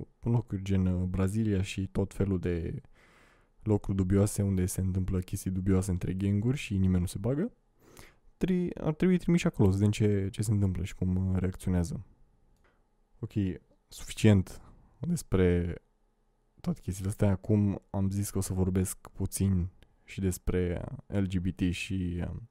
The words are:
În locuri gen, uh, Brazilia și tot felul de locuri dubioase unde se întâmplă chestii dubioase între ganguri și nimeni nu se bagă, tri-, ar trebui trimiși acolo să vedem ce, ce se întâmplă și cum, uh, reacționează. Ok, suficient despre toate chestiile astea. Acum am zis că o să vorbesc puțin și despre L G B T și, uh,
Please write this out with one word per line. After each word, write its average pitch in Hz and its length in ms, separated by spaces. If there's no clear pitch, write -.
În 120 120
locuri 107 300
gen, 95 240
uh, 90 160
Brazilia 95 600
și 95 240
tot - 280
felul 95 240
de 85 440
locuri 104 340
dubioase 98 460
unde 95 240
se - 140
întâmplă 92 400
chestii 95 300
dubioase 92 400
între 87 240
ganguri 101 420
și 104 200
nimeni 92 240
nu 90 60
se 101 120
bagă, 143 340
tri-, 180 380
ar - 200
trebui 185 240
trimiși 175 280
acolo 110 240
să 95 60
vedem 104 140
ce, 104 380
ce - 140
se 104 80
întâmplă 95 340
și - 100
cum, 92 360
uh, 92 80
reacționează. 90 680
Ok, - 140
suficient - 720
despre 90 760
toate - 200
chestiile 95 300
astea. 101 200
Acum 101 600
am 98 200
zis 101 200
că - 80
o - 20
să 95 120
vorbesc 92 560
puțin 95 600
și - 160
despre 90 640
L 98 160
G 92 160
B 90 160
T - 60
și, 87 580
uh, 85 80